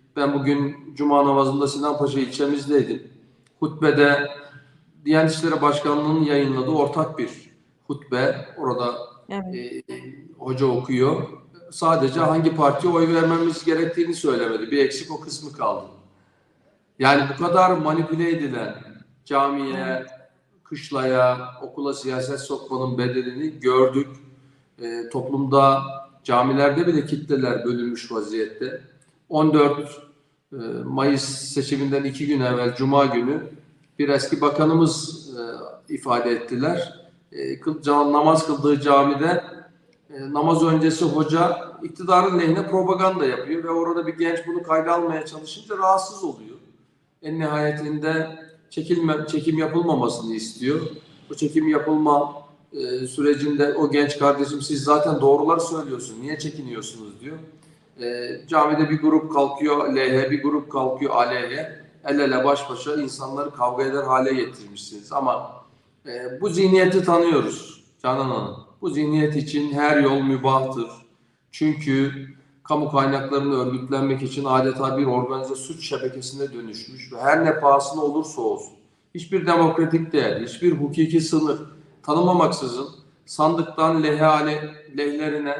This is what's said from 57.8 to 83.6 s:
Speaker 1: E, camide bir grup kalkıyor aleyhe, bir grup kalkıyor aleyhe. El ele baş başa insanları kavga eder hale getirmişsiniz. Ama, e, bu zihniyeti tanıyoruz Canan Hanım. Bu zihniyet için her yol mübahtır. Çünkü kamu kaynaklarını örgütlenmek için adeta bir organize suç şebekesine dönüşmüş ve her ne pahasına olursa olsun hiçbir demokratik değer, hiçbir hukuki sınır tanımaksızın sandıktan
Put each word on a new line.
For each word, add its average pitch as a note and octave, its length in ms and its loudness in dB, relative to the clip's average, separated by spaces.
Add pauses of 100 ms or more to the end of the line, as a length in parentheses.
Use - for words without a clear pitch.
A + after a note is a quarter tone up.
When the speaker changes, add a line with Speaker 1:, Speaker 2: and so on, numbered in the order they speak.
Speaker 1:
E, A#2+ 300 -6 (160)
camide D3+ 420 2
bir D3+ 120 0
grup D#3 320 2
kalkıyor C#3+ 560 2
aleyhe, C3 420 2
bir C3+ 120 -2
grup D3 280 -2
kalkıyor C3 440 -2
aleyhe. B2 640 -2 (220)
El C#3+ 160 -2
ele C3 240 2
baş C#3+ 260 0
başa D3 260 -6
insanları C3+ 560 -6
kavga B2 320 -2
eder C3+ 200 -2
hale C3 300 2
getirmişsiniz. G#2 800 -8
Ama, B2+ 400 -2 (540)
e, B2 360 -10
bu G3+ 80 -2
zihniyeti F#3 540 4
tanıyoruz E3+ 800 2 (200)
Canan B2+ 260 -2
Hanım. G#2 260 -6 (260)
Bu F#3 80 -4
zihniyet D3+ 460 0
için D3 380 -2
her D3 240 2
yol C#3 240 4
mübahtır. C3 680 0 (640)
Çünkü C#3 600 0 (520)
kamu D3+ 280 -2
kaynaklarını C#3 640 0
örgütlenmek C3 680 -2
için C#3 240 -6
adeta C3 520 0
bir C#3 80 2
organize C3 500 -2
suç - 340 -12
şebekesine C3 640 -8
dönüşmüş A#2+ 600 -14
ve A#2 40 -14
her D#3 280 2
ne D#3 140 2
pahasına C#3+ 420 4
olursa D3 400 -2
olsun G#2 320 -4 (420)
hiçbir E3+ 300 -4
demokratik D#3+ 640 2
değer, C3+ 300 0
hiçbir F3 300 0
hukuki D#3 500 0
sınır D3+ 380 0 (440)
tanımaksızın D3 840 2 (380)
sandıktan D#3+ 800 0